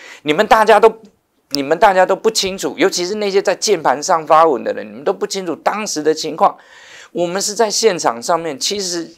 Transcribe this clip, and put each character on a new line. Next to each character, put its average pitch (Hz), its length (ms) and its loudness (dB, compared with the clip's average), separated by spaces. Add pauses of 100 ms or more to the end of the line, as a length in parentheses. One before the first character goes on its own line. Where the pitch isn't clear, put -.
(220)
你 147 100 -2
们 180 140 2
大 220 180 4
家 208 160 6
都， 220 220 4 (480)
你 139 140 -6
们 135 160 -2
大 208 120 6
家 185 140 4
都 190 100 0
不 220 140 -2
清 196 260 -2
楚， 170 220 -6
尤 165 100 2
其 190 160 -2
是 185 120 -6
那 208 160 -4
些 196 100 2
在 196 140 0
键 180 260 0
盘 143 200 0
上 160 260 0
发 160 180 6
文 120 180 0
的 107 80 -4
人， 104 160 -8
你 107 40 -18
们 120 120 -18
都 185 80 0
不 196 140 -6
清 196 180 -8
楚 165 120 -6
当 208 300 -4
时 151 180 -8
的 156 100 0
情 156 240 -8
况。 196 180 0 (560)
我 175 160 -2
们 175 120 -4
是 196 140 -6
在 214 160 0
现 202 280 0
场 120 240 -2
上 170 180 -2
面 156 200 -8
七 202 200 -4
十， 175 380 -8